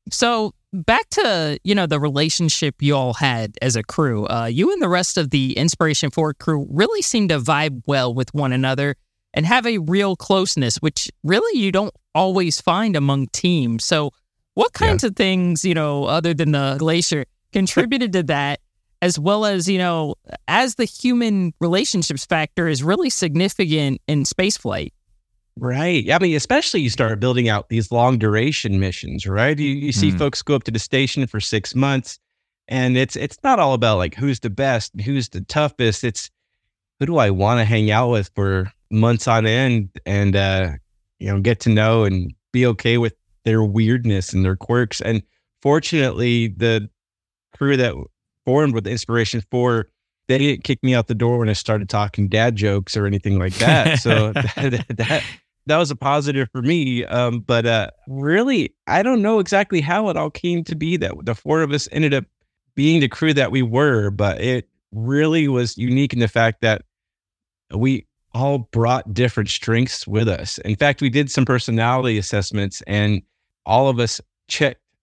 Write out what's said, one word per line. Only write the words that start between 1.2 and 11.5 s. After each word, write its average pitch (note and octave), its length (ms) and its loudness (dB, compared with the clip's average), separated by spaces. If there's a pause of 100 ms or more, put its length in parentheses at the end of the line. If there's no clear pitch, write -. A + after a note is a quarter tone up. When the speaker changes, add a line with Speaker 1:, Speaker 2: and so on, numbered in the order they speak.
Speaker 1:
you G3+ 120 2
know, F#3 120 2
the D3 140 0
relationship D3+ 800 0
you C#3+ 160 2
all B2+ 180 -2
had A#2 460 -2
as A#2+ 160 0
a A2+ 60 -2
crew. A#2 460 -2
Uh, A#2 180 -2
you E3+ 260 2
and F#4 100 -2
the G3 60 2
rest F3+ 300 0
of D3+ 120 -2
the C3+ 260 0
Inspiration D#3 540 0
four D#3 240 -2
crew D3+ 360 -2
really E4+ 320 0
seemed G#3 260 0
to D#3 100 0
vibe C#3+ 480 -2
well C3 280 0
with B2+ 200 -4
one C#3 180 0
another C3+ 440 0 (380)
and D#3 120 0
have A#3 200 2
a A3+ 120 0
real F#3 380 0
closeness, F#3 640 0
which - 320 -4 (120)
really B3 380 0